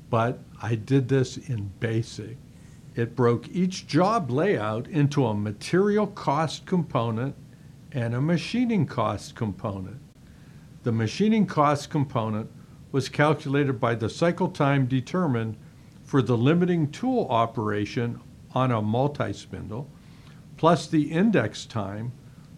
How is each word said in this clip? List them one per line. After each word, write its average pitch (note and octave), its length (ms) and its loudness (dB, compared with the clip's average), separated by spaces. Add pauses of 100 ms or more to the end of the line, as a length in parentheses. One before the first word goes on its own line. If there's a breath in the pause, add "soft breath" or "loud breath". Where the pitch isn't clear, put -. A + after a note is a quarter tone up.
But A#2+ 300 0 (220)
I A2+ 140 -2
did C3 320 2
this C3 300 0
in G2+ 420 -6
basic. A2+ 580 -4 (580 loud breath)
It A#2+ 200 -4
broke A#2+ 340 2
each F#3 380 -2
job F3+ 440 2
layout B2 560 0
into C#3+ 380 2
a A2 80 0
material F#3+ 760 0
cost D3+ 580 -2
component B2+ 720 -2 (560 loud breath)
and A#2 240 -2
a B2+ 60 0
machining F3+ 640 0
cost G#2+ 500 -4
component. G2 640 -6 (840 loud breath)
The B2 80 0
machining G3 540 4
cost D3 440 2
component A2+ 600 -2 (420 loud breath)
was C3+ 180 -2
calculated C#3+ 720 0
by A#2 160 2
the A2 140 -2
cycle F3 380 0
time C#3 380 2
determined B2 720 -2 (480 loud breath)
for C#3 160 2
the A#2+ 160 2
limiting E3 540 4
tool A#3+ 380 0
operation A2+ 920 0 (320)
on B2+ 180 2
a A2 100 2
multi-spindle, G#2+ 1080 -4 (640 loud breath)
plus D#3+ 320 2
the D3+ 240 0
index E3 540 2
time, G#2+ 480 -6 (440 loud breath)